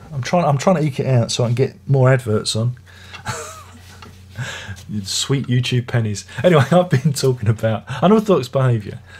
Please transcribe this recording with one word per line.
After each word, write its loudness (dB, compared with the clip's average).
I'm -8
trying, 0
I'm 2
trying 2
to -2
eke -2
it -2
out 2
so -2
I 0
can 0
get -2
more 4
adverts -2
on. -2
<laughs> -12
You -8
sweet -4
YouTube 0
pennies. -2
Anyway, 6
<laughs> -2
I've 4
been 2
talking -2
about 0
Unorthodox 4
Behaviour, -2